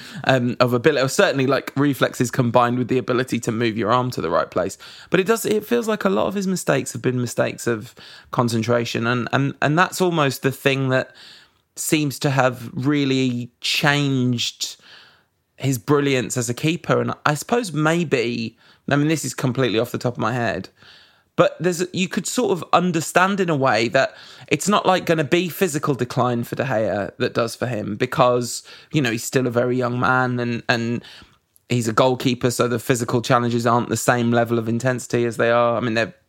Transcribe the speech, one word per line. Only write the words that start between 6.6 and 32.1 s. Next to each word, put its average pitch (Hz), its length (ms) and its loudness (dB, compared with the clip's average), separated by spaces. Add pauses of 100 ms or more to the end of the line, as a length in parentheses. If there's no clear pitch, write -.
have 117 80 -8
been 127 180 -2
mistakes 120 480 -4
of 120 280 -4 (360)
concentration, 117 760 0
and, 120 260 0
and, 135 280 0
and 147 160 2
that's 180 240 0
almost 160 400 0
the 139 100 0
thing 135 380 0
that 131 240 0 (600)
seems 151 440 -2
to 151 100 0
have 127 440 0
really 131 800 0 (100)
changed 135 1160 0 (800)
his 131 200 -2
brilliance 139 600 2
as 120 120 -2
a 120 40 -4
keeper. 151 480 0
And 120 120 -4 (120)
I 151 100 2
suppose 240 360 -2
maybe, 131 840 0 (320)
I 139 60 2
mean, 143 140 2
this 160 160 0
is 127 80 -6
completely 120 460 0
off 117 120 -2
the 113 60 -6
top 117 160 -4
of - 60 -12
my 113 140 -2
head, 101 340 -4 (720)
but - 200 4
there's, 175 360 -2
you 180 160 -2
could - 180 -4
sort - 240 2
of 180 220 -2
understand 175 680 2
in 175 100 0
a 160 60 2
way 120 340 2
that - 240 2 (360)
it's 143 180 0
not, 208 180 2
like, 185 200 2
gonna 160 180 2
be 175 240 2
physical 151 480 -2
decline 120 480 -2
for - 120 -8
De 123 100 -4
Gea 104 500 -2
that 117 180 -2
does 117 220 -2
for - 100 -6
him, 107 300 -6
because, 123 680 0 (300)
you 151 100 0
know, 123 100 0
he's 110 120 -4
still 131 240 0
a 123 40 -2
very 123 260 0
young 123 240 -2
man, 127 400 0
and, 120 260 -4
and 117 340 -2 (680)
he's 117 180 0
a 113 60 -2
goalkeeper, 127 580 2